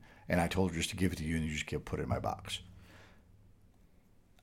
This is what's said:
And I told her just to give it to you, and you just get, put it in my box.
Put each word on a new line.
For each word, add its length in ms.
And 100
I 80
told 240
her 60
just 140
to 40
give 160
it 60
to 80
you, 100
and 80
you 80
just 140
get, 180
put 160
it 40
in 60
my 100
box. 400